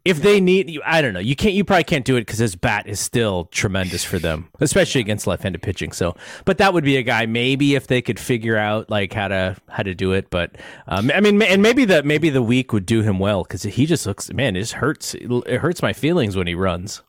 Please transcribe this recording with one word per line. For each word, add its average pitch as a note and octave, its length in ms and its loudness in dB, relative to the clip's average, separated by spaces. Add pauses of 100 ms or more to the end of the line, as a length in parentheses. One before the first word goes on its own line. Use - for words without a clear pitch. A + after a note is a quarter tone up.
If E3 180 0
they G3+ 180 6
need F#3 300 2
you, D3 160 -10
I D#3+ 160 2
don't A#2+ 100 0
know. F2+ 80 -4
You B2+ 160 -2
can't, G#3 180 0
you G3 100 2
probably F#3 200 4
can't C3+ 200 -2
do C3 120 2
it A2+ 100 -2
'cause G#2+ 120 -8
his A2 160 0
bat G#2 320 -2
is G2 140 -8
still G2 460 -2
tremendous F#2+ 580 -4
for F#2+ 140 -4
them, E2 300 -4 (120)
especially D#3 420 2
against G2+ 240 -4
left-handed F2+ 340 -4
pitching. - 320 -6
So, F2 240 -4 (300)
but G3 120 2
that G3 140 4
would D#3+ 120 2
be C#3 120 2
a C3 60 0
guy A#2 240 0
maybe C3+ 480 2
if C3 140 -2
they B2 120 2
could A2+ 180 -4
figure A2+ 380 -2
out, G#2+ 320 -2
like, G2+ 240 -2
how G2+ 160 -4
to, F#2 280 -2 (120)
how - 140 -6
to F#2+ 120 -4
do F#2 180 0
it. F#2+ 180 -2
But, E2+ 260 -4 (300)
um, G#2 280 -2
I F#3+ 60 2
mean, G#3 160 6
ma-, G#3+ 100 4
and F#3+ 160 4
maybe B3 220 6
the, E3+ 200 4
maybe D3+ 260 2
the C3 120 2
week B2 300 2
would G2 140 -2
do A2+ 160 2
him G2+ 160 2
well G2 260 0
'cause - 200 -10
he G#2+ 220 0
just D#3+ 200 0
looks, - 260 -8
man, G#2+ 240 -2
it F#2 40 -2
just A2 140 -8
hurts. - 400 -4
It B2 440 -4
hurts E3+ 240 -2
my G#2+ 100 0
feelings C3+ 440 0
when F2+ 100 -2
he E2+ 80 -4
runs. F2+ 540 -4